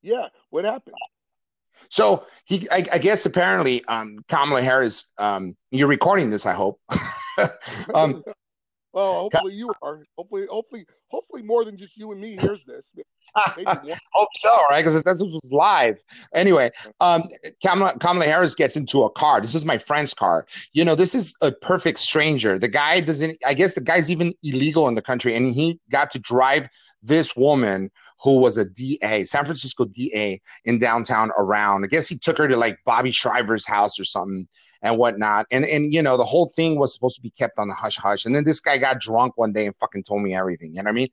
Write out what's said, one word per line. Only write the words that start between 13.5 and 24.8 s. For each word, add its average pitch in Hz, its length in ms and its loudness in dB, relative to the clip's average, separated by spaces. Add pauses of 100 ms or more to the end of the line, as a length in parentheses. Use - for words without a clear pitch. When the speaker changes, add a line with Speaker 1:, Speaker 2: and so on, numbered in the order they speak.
Speaker 1:
Maybe 180 80 -8
Speaker 2:
<laughs> - 160 -2
Speaker 1:
one. 156 160 -10 (160)
Speaker 2:
Hope 208 200 2
so, 220 220 4 (140)
right? 156 160 4
'Cause 160 160 2
that's, 175 180 0
this - 20 0
was 160 300 -6
live. 147 460 4 (380)
Anyway, 160 340 4 (300)
um, 170 240 4 (420)
Kamala, 190 320 2
Kamala 175 280 2
Harris 165 280 2
gets 139 220 0
into 151 260 0
a 214 80 4
car. 147 320 2
This 113 140 -4
is 151 100 -2
my 131 140 0
friend's 147 340 -2
car. 87 320 0 (280)
You 160 120 4
know, 160 80 4
this 175 220 4
is - 260 -2
a 143 100 2
perfect - 460 -2
stranger. 131 640 0
The 117 80 0
guy 147 320 2
doesn't, 156 440 -2
I 139 120 0
guess 185 180 2
the 156 80 -4
guy's 165 300 2
even 170 200 0 (120)
illegal 147 440 2